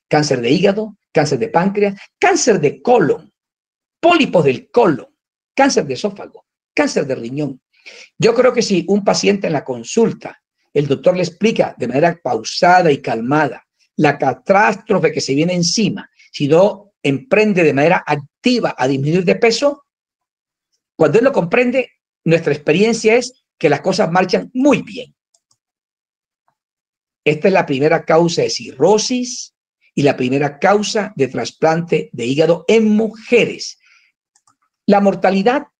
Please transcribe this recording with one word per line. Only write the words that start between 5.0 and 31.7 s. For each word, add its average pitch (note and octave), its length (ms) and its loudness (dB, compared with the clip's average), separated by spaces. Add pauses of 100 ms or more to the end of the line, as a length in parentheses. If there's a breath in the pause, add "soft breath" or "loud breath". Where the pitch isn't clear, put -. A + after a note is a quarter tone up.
cáncer C4 300 0
de C#3+ 80 -8
esófago, - 540 -10 (280)
cáncer F3+ 320 -2
de C3 80 -6
riñón. C3 460 -8 (560 loud breath)
Yo A3+ 180 2
creo B3 200 2
que A#3+ 80 0
si E3+ 260 -2
un G3+ 160 0
paciente G3 440 0
en E3+ 40 -2
la C#3 120 -4
consulta, C3+ 760 -4 (300)
el D3 140 0
doctor C#3 280 0
le F3+ 100 -2
explica - 520 -2
de A#2+ 120 -6
manera D#3+ 340 0
pausada E3+ 680 2
y C3+ 120 -2
calmada B2+ 640 -4 (300)
la D3 200 2
catástrofe F#3+ 960 0
que D3 80 -6
se C3+ 140 -4
viene E3 180 0
encima, F3 560 -2 (240 soft breath)
si D3 160 -4
no F#3+ 540 2
emprende F3+ 600 0
de D3 120 4
manera D#3 320 2
activa D#3+ 720 -4
a C3 100 -2
disminuir D3 380 -2
de G3 80 -4
peso, A#3+ 500 -2 (1120)
cuando D#3 220 2
él A#3+ 60 4
lo C4+ 80 2
comprende, A#3+ 600 0 (320)
nuestra D#3+ 300 2
experiencia G#3+ 600 0
es - 280 -6 (140)
que D#3+ 100 0
las - 140 0
cosas F#3+ 280 -2
marchan F#3 440 0
muy B3+ 260 2
bien. - 340 -16 (2000)
Esta D3+ 240 0
es F#3+ 40 2
la F3 140 0
primera D3+ 400 0
causa E3 340 2
de A#2+ 80 0
cirrosis A3 1040 -2 (420)
y - 80 -2
la C#3 140 2
primera C#3 440 -4
causa G3+ 560 0
de C3+ 100 0
trasplante D#3 840 -4